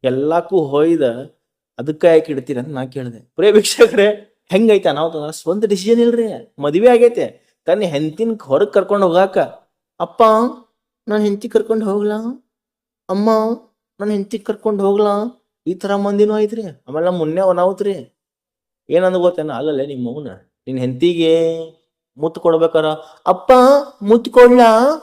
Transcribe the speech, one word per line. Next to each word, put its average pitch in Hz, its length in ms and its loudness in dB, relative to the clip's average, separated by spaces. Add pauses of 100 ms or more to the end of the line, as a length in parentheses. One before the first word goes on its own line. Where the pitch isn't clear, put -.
ಎಲ್ಲಕ್ಕೂ 156 600 -2
ಹೊಯ್ದ 151 380 0 (760)
ಅದಕ್ಕ 151 260 -6
ಯಾಕೆ 160 280 4
ಇಡ್ತೀರ 131 260 -8
ಅಂತ 135 100 -10
ನಾ 135 160 -10
ಕೇಳ್ದೆ. 127 520 -14
ಪ್ರೇ 196 140 2
ವೀಕ್ಷಕರೇ, 208 840 0 (160)
ಹೆಂಗೈತೆ 196 380 2
ಅನಾಹುತ 160 280 -4
ಅಂದ್ರೆ 151 160 -10
ಸ್ವಂತ 196 320 -4
ಡಿಸಿಷನ್ 208 360 0
ಇಲ್ರಿ. 233 580 -2
ಮದ್ವೆ 156 300 0
ಆಗೈತೆ, 233 680 0 (100)
ತನ್ನ 196 160 0
ಹೆಂಡತಿನ 156 480 -4 (120)
ಹೊರಗ್ 208 300 -2
ಕರ್ಕೊಂಡ್ 196 320 0
ಹೋಗಾಕ, 190 340 0 (640)
"ಅಪ್ಪ 175 220 -2 (880)
ನಾನ್ 214 140 -2
ಹೆಂಡತಿ 208 260 -4
ಕರ್ಕೊಂಡ್ 220 360 -2
ಹೋಗ್ಲಾ? 208 320 -4 (920)
ಅಮ್ಮ 202 220 0 (720)
ನಾನ್ 202 100 -6
ಹೆಂಡತಿ 202 280 -6
ಕರ್ಕೊಂಡ್ 208 440 -6
ಹೋಗ್ಲಾ?" 208 640 -2 (220)
ಈ 175 80 -4
ತರ 202 220 -6
ಮಂದಿನೂ 202 420 0
ಐತ್ರಿ. 214 240 -4
ಆಮೇಲೆ 156 440 -8
ನಮ್ 185 120 -2
ಮುನ್ನೆ 170 320 0
ಅನಾಹುತ್ರಿ. 185 680 -4 (720)
ಏನಂದ್ 180 260 0
ಗೊತ್ತೇನ? 175 360 -2
"ಅಲ್ಲಲ್ಲೇ 139 340 -4
ನಿಮ್ಮ 127 220 -10
ಅವ್ನ, 139 200 -12 (380)
ನಿನ್ 131 120 -8
ಹೆಂಡತಿಗೆ 165 800 0 (600)
ಮುತ್ತು 156 220 -6
ಕೊಡ್ಬೇಕಾರ, 160 460 2 (400)
'ಅಪ್ಪ 185 260 2 (500)
ಮುತ್ತು 226 280 2
ಕೊಡ್ಲಾ 247 560 6 (160)